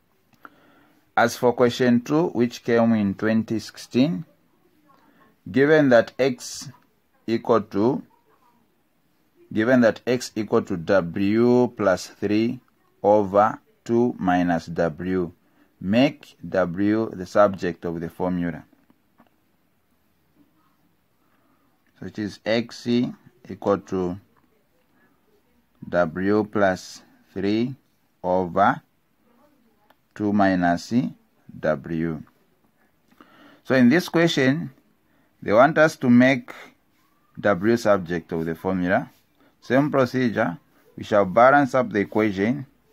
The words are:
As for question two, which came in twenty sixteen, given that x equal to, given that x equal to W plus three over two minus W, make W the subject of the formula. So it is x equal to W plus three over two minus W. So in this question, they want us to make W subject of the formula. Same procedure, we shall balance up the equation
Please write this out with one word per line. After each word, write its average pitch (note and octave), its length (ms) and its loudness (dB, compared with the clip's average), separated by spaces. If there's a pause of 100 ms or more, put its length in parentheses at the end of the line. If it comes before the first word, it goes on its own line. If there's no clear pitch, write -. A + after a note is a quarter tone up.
(1160)
As A#2 200 0
for B2 180 0
question A#2+ 480 2
two, D#3 280 0
which A#2+ 340 -2
came A#2 300 2
in G2+ 200 0
twenty A2 460 -2
sixteen, D#3+ 640 -4 (1300)
given C#3+ 380 4
that A#2 280 4
x - 520 -4 (580)
equal A2+ 340 0
to, G#2 400 -2 (1500)
given A#2+ 300 2
that A2 260 2
x B2 280 -4
equal G#2+ 260 0
to G2+ 160 -6
W G2+ 960 0
plus F#2+ 320 0
three A2 540 -4 (420)
over G2+ 560 2 (240)
two A#2 340 0
minus F2 500 -2
W, E2+ 640 -4 (500)
make A#2 560 -2 (100)
W F#2+ 680 -2
the F#2 120 -12
subject F#2+ 580 0
of E2+ 160 -6
the E2 100 -8
formula. F2 540 -6 (3250)
So - 60 -14
it F#2 120 -16
is G#2 280 -8
x A#2 420 -4 (600)
equal G2 300 -2
to F#2 380 -4 (1700)
W F2+ 560 -2
plus G2+ 560 -2 (320)
three A2 420 -4 (480)
over F#2 580 0 (1300)
two G#2 180 -2
minus F#2 600 0 (680)
W. D#2 600 -4 (1400)
So B2+ 120 -2
in B2+ 140 6
this F3 200 2
question, D#3 600 0 (720)
they - 120 -4
want C#3 240 6
us D#3 200 4
to C3 120 0
make B2 420 4 (880)
W G#2 380 0
subject F#2+ 560 -2
of E2 120 -4
the E2 100 -6
formula. F#2 540 -2 (520)
Same C#3 280 0
procedure, B2+ 680 -2 (400)
we - 60 -12
shall G#2 220 2
balance B2+ 480 4
up B2 160 0
the G#2 100 -2
equation G#2+ 680 -2 (280)